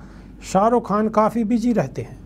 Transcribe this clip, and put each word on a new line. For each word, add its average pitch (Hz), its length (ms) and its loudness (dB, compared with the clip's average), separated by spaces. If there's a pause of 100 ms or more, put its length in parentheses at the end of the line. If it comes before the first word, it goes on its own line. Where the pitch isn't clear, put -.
(440)
शाहरुख 233 440 2
खान 214 220 0
काफ़ी 220 340 2
बिजी 233 280 2
रहते 139 300 -2
हैं - 240 -14